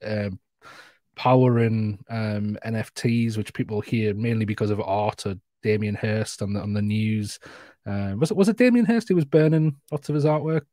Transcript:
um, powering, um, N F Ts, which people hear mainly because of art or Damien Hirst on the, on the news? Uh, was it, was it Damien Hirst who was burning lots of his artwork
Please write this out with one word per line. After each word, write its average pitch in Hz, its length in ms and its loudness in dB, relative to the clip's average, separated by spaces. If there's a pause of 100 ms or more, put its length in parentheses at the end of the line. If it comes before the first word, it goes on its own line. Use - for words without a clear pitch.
um, 104 360 -6 (760)
powering, 117 920 2
um, 107 540 -4
N 113 120 -4
F 110 200 -6
Ts, 117 420 0
which 107 160 -6
people 110 260 -4
hear 107 360 0
mainly 110 300 0
because 104 260 0
of 104 100 -2
art 104 460 -2
or 98 80 -4 (260)
Damien 107 320 0
Hirst 107 480 -4
on 101 120 -4
the, 101 60 -2
on 104 140 -4
the 104 80 0
news? 107 560 -2 (480)
Uh, 101 320 -4
was 156 140 0
it, 180 60 0
was 190 120 4
it 220 80 0
Damien 240 280 4
Hirst 226 220 0
who 190 80 2
was 170 80 4
burning 156 520 4 (160)
lots 151 180 -6
of 151 60 -2
his 147 100 2
artwork 156 480 0